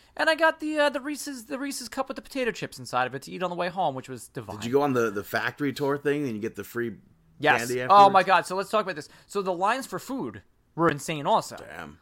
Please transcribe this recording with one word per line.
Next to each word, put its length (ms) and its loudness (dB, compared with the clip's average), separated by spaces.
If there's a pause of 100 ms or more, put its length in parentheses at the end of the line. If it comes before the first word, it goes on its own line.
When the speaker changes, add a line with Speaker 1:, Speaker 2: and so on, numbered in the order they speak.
(160)
Speaker 1:
And 140 0
I 60 4
got 240 2
the, 180 -4
uh, 120 4
the 100 -2
Reese's, 460 -10
the 120 -6
Reese's 320 -8
cup 200 -6
with 80 -12
the 40 -12
potato 300 -4
chips 260 -10
inside 300 0
of 80 -8
it 80 -10
to 80 -16
eat 100 -10
on 80 -2
the 60 -8
way 140 -2
home, 260 -2
which 140 -10
was 180 -12
divine. 300 -10
Speaker 2:
Did 80 -8
you 80 -4
go 80 6
on 120 2
the, 160 2
the 140 -4
factory 500 -2
tour 240 -2
thing 280 -2
and 80 -4
you 60 -6
get 160 -6
the 100 -10
free 320 -6 (420)
Speaker 1:
Yes. 280 4
Speaker 2:
candy 140 -2
Speaker 1:
Oh 40 -2
Speaker 2:
afterwards? 280 10
Speaker 1:
my 100 8
God. 220 4
So 120 -6
let's 120 -4
talk 140 2
about 140 -6
this. 100 -10 (200)
So 140 -4
the 120 -2
lines 340 0
for 100 -8
food 460 -8 (320)
were 140 4
insane 360 -4
also. 300 0
Speaker 2:
Damn. 460 -14